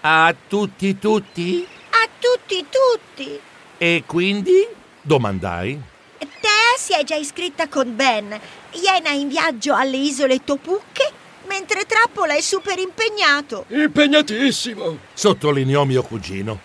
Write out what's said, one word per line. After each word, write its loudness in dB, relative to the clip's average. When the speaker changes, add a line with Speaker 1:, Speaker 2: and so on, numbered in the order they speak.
Speaker 1:
"A 4
tutti, -2
tutti?" -2
Speaker 2:
"A 2
tutti, -2
tutti." 0
Speaker 1:
"E 2
quindi?", 2
domandai. -2
Speaker 2:
"Tea 2
si -2
è 0
già -4
iscritta -6
con -2
Ben. -2
Iena 0
è 0
in -2
viaggio -2
alle 0
isole 0
Topucche, -4
mentre -4
Trappola 0
è 2
super -4
impegnato." -2
Speaker 3:
"Impegnatissimo!", 0
Speaker 1:
sottolineò 2
mio 0
cugino. -8